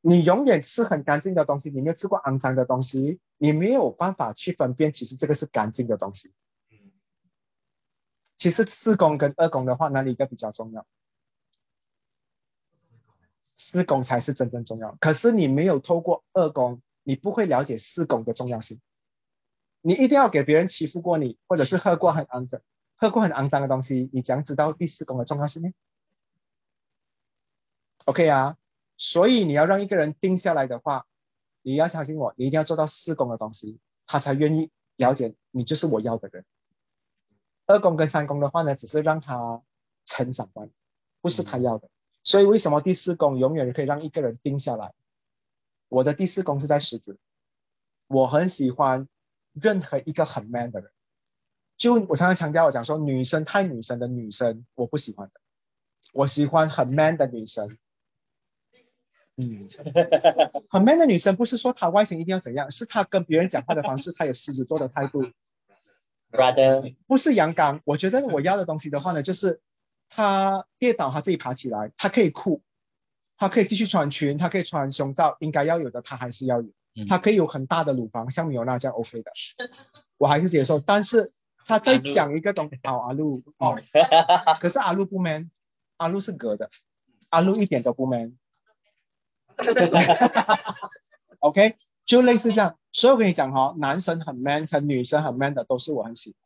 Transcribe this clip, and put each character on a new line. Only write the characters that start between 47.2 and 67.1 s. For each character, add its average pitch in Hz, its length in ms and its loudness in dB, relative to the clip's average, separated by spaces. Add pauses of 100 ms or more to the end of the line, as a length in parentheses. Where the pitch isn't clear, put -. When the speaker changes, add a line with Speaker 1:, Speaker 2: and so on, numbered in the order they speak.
Speaker 1:
我 131 180 4
很 151 220 2
喜 135 220 -2
欢 135 380 0 (440)
任 196 280 0
何 143 240 -6
一 160 80 -10
个 151 140 0
很 110 200 -10
man 120 240 -6
的 107 100 -10
人。 98 100 -20 (880)
就 240 160 4
我 190 220 0
常 175 120 2
常 185 80 4
强 160 160 -4
调， 165 140 4
我 139 60 4
讲 120 120 -4
说 156 140 -4
女 135 260 -2
生 156 200 -2
太 202 180 0
女 139 180 -4
生 120 180 -8
的 123 80 -6
女 120 240 -8
生 117 440 -4
我 123 120 -4
不 147 120 -4
喜 117 160 -8
欢 98 180 -16
的， - 80 -20 (720)
我 135 140 0
喜 147 180 0
欢 156 240 2
很 139 200 -2
man 156 280 2
的 139 120 2
女 117 180 -10
生。 107 320 -10 (1600)
嗯， 110 320 -10 (480)
<laughs> - 520 2
很 190 140 4
man 285 160 6
的 330 80 8
女 196 120 4
生 190 160 2
不 233 120 0
是 240 100 -2
说 247 160 -2
她 180 160 -2
外 202 160 4
形 180 140 -6
一 165 60 -6
定 185 80 -4
要 185 80 -2
怎 117 120 -12
样， 135 180 -6
是 - 140 -4
她 208 200 -2
跟 185 200 -2
别 160 140 2
人 180 100 2
讲 139 140 -2
话 165 120 -4
的 151 80 -2
方 139 140 -4
式， 156 160 -8
她 165 140 -4
有 135 60 -2
狮 - 200 -6
子 131 120 -4
座 156 140 -4
的 131 100 -4
态 139 180 -4
度。 139 180 -4 (1080)
Speaker 2:
Brother。 131 640 4 (120)
Speaker 1:
不 262 100 2